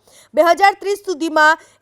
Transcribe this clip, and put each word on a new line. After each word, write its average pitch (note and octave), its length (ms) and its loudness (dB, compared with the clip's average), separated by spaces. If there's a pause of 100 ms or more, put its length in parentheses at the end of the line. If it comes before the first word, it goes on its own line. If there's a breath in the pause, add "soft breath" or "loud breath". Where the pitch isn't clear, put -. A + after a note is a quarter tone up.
(340 soft breath)
બે D4+ 80 2
હજાર F4 300 2
ત્રીસ G4 340 -8
સુધીમાં D#4+ 520 0 (240 soft breath)